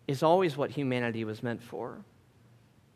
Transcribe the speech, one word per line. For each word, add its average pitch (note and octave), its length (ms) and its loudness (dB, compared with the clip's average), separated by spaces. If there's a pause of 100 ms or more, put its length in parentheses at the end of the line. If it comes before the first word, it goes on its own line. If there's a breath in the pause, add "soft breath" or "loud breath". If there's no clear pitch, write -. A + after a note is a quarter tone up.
is C#3 160 0
always E3 340 6
what C3 140 0
humanity B2 540 0
was G#2+ 180 -8
meant A#2 200 -4
for. - 360 -10 (960)